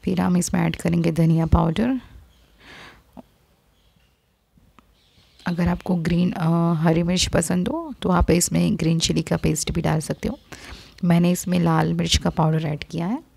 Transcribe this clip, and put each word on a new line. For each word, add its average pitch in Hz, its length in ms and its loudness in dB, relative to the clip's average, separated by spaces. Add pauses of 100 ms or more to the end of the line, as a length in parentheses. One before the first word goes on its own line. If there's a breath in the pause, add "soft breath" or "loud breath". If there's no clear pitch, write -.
फिर 180 160 -2
हम 180 160 2
इसमें 175 240 -2
ऐड 165 160 -2
करेंगे 170 360 0
धनिया 165 340 2
पाउडर। 170 540 0 (3500 loud breath)
अगर 170 220 0
आपको 180 260 -2
ग्रीन, 175 380 0
अ, 170 420 2
हरी 165 280 2
मिर्च 175 260 0
पसंद 180 400 0
हो 311 340 -6
तो 175 60 -2
आप 175 220 2
इसमें 170 460 2
ग्रीन 165 220 0
चिली 160 240 -2
का 170 140 -2
पेस्ट 156 360 -2
भी 165 80 -2
डाल 156 200 0
सकते - 280 -6
हो। 285 100 -6 (680 loud breath)
मैंने 175 260 4
इसमें 180 280 -2
लाल 165 360 2
मिर्च 165 220 -2
का - 140 0
पाउडर 160 360 2
ऐड 151 180 -6
किया 170 220 -6
है। 277 180 -6 (120)